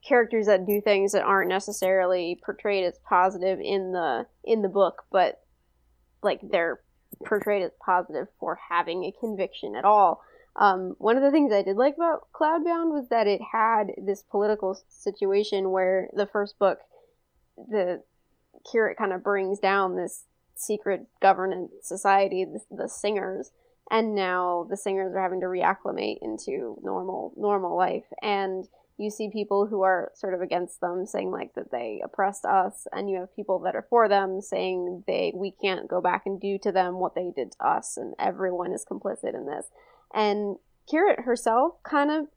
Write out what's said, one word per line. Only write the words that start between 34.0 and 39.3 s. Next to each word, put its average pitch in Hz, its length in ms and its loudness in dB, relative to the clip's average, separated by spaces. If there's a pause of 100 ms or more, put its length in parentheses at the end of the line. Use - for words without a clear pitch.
them 196 340 2
saying 185 680 -4
they, 180 260 0
we 185 160 -6
can't 190 380 -4
go 180 140 -2
back 180 240 0
and 196 140 -4
do 196 200 -2
to 202 120 -2
them 180 280 0
what 185 160 -2
they 180 200 -4
did - 180 -6
to - 120 -6
us, - 320 0
and - 220 -10
everyone 180 540 -2
is - 120 -8
complicit - 480 -6